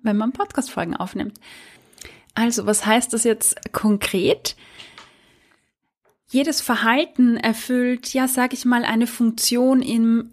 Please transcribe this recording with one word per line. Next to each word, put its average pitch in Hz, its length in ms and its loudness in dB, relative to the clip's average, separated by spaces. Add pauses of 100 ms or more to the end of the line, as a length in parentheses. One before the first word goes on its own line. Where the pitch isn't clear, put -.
wenn 208 140 0
man 226 160 -2
Podcast-Folgen - 640 -4
aufnimmt. 196 440 -8 (960)
Also, 226 320 0
was 208 180 0
heißt 226 260 2
das 226 120 -2
jetzt - 500 -2
konkret? - 800 0 (1700)
Jedes 277 320 0
Verhalten 233 760 2
erfüllt, 247 760 -2
ja, 262 140 0
sag 254 260 0
ich 247 120 -6
mal, 240 200 2
eine 226 220 0
Funktion 240 720 2
im 226 520 0